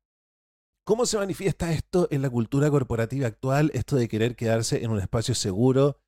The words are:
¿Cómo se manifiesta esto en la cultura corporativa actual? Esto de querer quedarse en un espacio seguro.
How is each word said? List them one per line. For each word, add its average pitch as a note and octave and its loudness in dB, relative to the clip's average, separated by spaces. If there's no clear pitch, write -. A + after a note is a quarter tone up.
¿Cómo A3+ 2
se A3 0
manifiesta F3+ -2
esto E3 0
en C#3 -2
la C3+ -2
cultura B2+ 0
corporativa B2+ -2
actual? C3+ 0
Esto B2+ -2
de A#2+ 2
querer A2 -2
quedarse A2+ 0
en A2+ -2
un G#2 0
espacio A#2 -2
seguro. B2+ 2